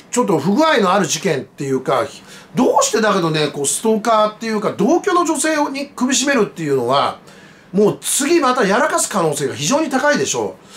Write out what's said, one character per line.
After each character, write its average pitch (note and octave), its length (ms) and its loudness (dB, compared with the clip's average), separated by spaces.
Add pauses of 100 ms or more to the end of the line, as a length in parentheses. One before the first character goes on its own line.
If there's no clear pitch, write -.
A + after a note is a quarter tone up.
(120)
ち A3+ 80 -2
ょ B3 60 4
っ - 20 -4
と F3+ 100 2
不 D3+ 160 0
具 C#4+ 100 2
合 D#4 140 2
の F#3 160 2
あ G3+ 60 2
る F3+ 80 0
事 - 140 -4
件 D3+ 200 -2
っ - 20 -8
て - 200 -12
い C3+ 80 -4
う C3 100 0
か、 C3 240 0 (480)
ど G#3+ 260 2
う - 40 4
し - 80 -2
て G#3+ 100 0
だ G#3 120 2
け F#3+ 80 0
ど E3 100 0
ね、 D3+ 160 0
こ D3 140 -6
う、 C#3 40 -2
ス - 160 -4
ト A3 140 2
ー G#3+ 60 -2
カ A3 240 2
ー G#3+ 60 0
っ G#3+ 60 -16
て A3+ 80 -12
い A3+ 60 -6
う G#3+ 80 0
か、 F3+ 180 -4
同 C4+ 240 2
居 F#4+ 120 -2
の F4 120 2
女 D4+ 140 -2
性 D4 320 0
に C#4 160 -6
首 B3+ 260 -4
絞 C#4 220 0
め B3 40 2
る G3+ 80 2
っ - 60 -12
て F3 80 -10
い D3+ 80 -4
う C#3 60 2
の B2 120 0
は、 B2+ 300 0 (540)
も G3 220 4
う - 60 -10
次 D#4+ 400 0
ま B3+ 140 2
た B3+ 100 0
や G3 140 2
ら D4 100 2
か E4 120 -2
す - 100 -4
可 F#3 140 -2
能 D3+ 120 0
性 C#3+ 120 -4
が G#2+ 80 -6
非 A2+ 100 -6
常 C4+ 160 2
に D#4 80 -4
高 C#4 240 2
い G#3+ 60 0
で C3 80 -2
し - 80 -4
ょ G#3 200 -4 (220)